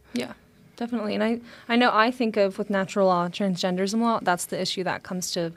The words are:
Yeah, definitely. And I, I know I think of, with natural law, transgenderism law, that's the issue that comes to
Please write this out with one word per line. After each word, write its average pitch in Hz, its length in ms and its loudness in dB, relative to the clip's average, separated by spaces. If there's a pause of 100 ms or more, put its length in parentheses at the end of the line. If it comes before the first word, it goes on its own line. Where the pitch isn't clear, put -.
(140)
Yeah, 240 200 -6 (420)
definitely. 220 400 -4
And 202 80 0
I, 233 160 0 (280)
I 233 80 0
know 240 160 6
I 220 200 4
think 226 260 -2
of, 196 220 2
with 208 100 -6
natural 196 380 2
law, 175 200 4
transgenderism 190 760 0
law, 233 200 2
that's 180 240 0
the 170 160 -4
issue 185 220 -4
that 175 180 -4
comes 180 300 -8
to 170 260 -4